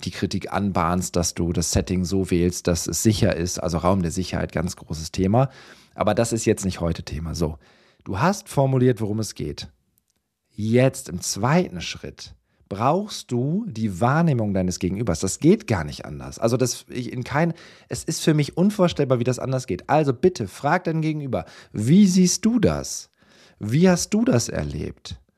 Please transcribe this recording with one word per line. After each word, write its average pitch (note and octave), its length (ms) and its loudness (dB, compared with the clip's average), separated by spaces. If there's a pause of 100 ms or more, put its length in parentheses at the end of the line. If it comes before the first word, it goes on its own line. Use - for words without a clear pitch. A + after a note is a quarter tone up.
die F#2 80 -6
Kritik - 420 -4
anbahnst, F2+ 600 0
dass E2+ 180 0
du F2 180 -2
das F2 200 -2
Setting F#2 340 0
so F#2+ 240 -2
wählst, F2 380 0
dass G2+ 180 0
es - 160 -4
sicher G#2 340 4
ist. E2+ 220 -4
Also E2 220 -4
Raum F#2 240 2
der D#2+ 80 -2
Sicherheit, E2 400 -4
ganz E2+ 240 -4
großes D#2+ 360 -10
Thema. G#2+ 380 2 (460)
Aber G#2 180 0
das A#2 180 2
ist A#2 140 -2
jetzt G#2+ 180 2
nicht F#2 160 -4
heute E2+ 220 -2
Thema. D#2 320 -8
So, D#2 240 -2 (460)
du F#2+ 160 -6
hast F#3 300 0
formuliert, B2+ 520 2
worum G#2+ 160 -2
es G#2+ 160 -6
geht. - 380 -10 (800)
Jetzt A#2+ 580 2
im F2 120 -8
zweiten A2 600 0
Schritt - 540 -12 (340)
brauchst D3 640 -2
du D3 360 -2
die G#2+ 320 -4
Wahrnehmung B2+ 540 2
deines F#2 240 0
Gegenübers. F#2+ 440 -2
Das - 180 -4
geht F#3+ 260 4
gar F#2 180 -2
nicht C#2+ 220 -10
anders. C#2+ 320 -12
Also A#2 180 2
das, B2 320 -2
ich, A#2+ 240 -8
in B2 120 -8
kein, D#3+ 320 0 (340)
es - 140 -8
ist - 180 -6
für D#3+ 140 4
mich D3 220 0
unvorstellbar, E3 600 2
wie A#2 60 -2
das A#2+ 160 0
anders C3 260 -4
geht. - 240 -6
Also C#3+ 240 4
bitte, A#2+ 340 0
frag E3 360 -2
dein D#3+ 180 -2
Gegenüber, D3 440 -4 (260)
wie D3 340 6
siehst F3+ 400 4
du A3+ 140 2
das? - 500 -2 (560)
Wie D#3 240 4
hast F3 240 2
du A3 120 2
das A#2+ 240 2
erlebt? D2+ 720 -8 (160)